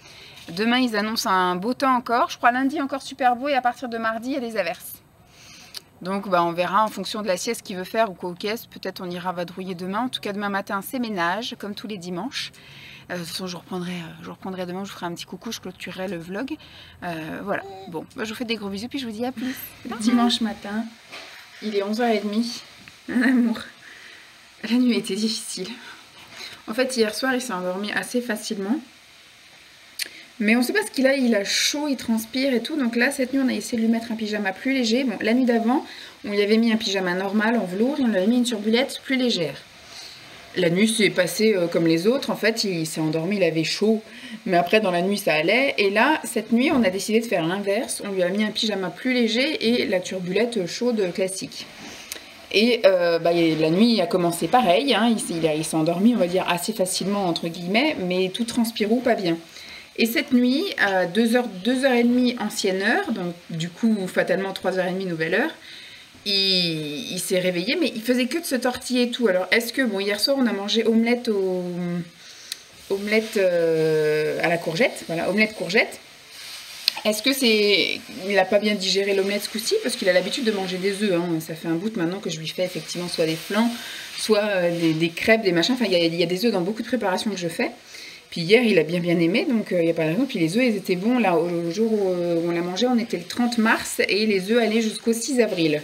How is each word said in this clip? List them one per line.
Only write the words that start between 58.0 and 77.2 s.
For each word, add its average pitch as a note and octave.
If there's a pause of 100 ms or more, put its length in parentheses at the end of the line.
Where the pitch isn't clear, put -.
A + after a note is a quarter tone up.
tout A3+
transpirou, A3+
pas A#3
bien. F3+ (640)
Et A#3
cette B3
nuit, B3+ (140)
à F#3+
deux A3
heures, A#3+ (160)
deux B3+
heures C4
et A#3+
demie B3
ancienne G3
heure, D4
donc F3+ (160)
du E3+
coup, G#3
fatalement, F#3
trois F#3
heures F3+
et F3+
demie F#3+
nouvelle E3
heure, C4+ (720)
il, F3
il F3+
s'est F3+
réveillé, F3+
mais D4
il A3
faisait B3
que D#4+
de E4
se C#4
tortiller B3
et A#3+
tout. A#3+
Alors, F#3
est-ce A#3
que, C#4
bon, G3+
hier G3+
soir, C#4
on B3+
a G#3
mangé G#3
omelette A#3
au, F#3+ (1300)
omelette, G#3
euh, D#3+
à D#3
la E3+
courgette, E3+
voilà, E3
omelette G#3+
courgette. F#3 (1080)
Est-ce G#3+